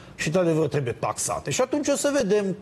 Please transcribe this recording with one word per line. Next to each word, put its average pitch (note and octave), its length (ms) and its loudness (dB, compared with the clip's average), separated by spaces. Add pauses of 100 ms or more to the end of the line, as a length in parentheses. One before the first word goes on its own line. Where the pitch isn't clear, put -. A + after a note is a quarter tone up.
(160)
și, - 140 -2
de F3+ 80 2
adevăr, D#3+ 300 2
trebuie B2+ 240 -2
taxate. - 580 -4
Și C#3+ 100 0
atunci C#4+ 280 0
o C#4+ 60 4
să C#4+ 160 0 (120)
vedem G3 400 2